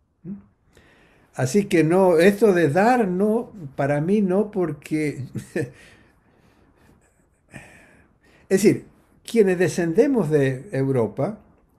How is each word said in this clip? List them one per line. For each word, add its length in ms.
¿M? 100
Así 320
que 180
no, 360
esto 340
de 160
dar, 380
no, 440
para 260
mí 200
no, 300
porque, 720
<laughs> 0
es 160
decir, 360
quienes 320
descendemos 720
de 440
Europa, 680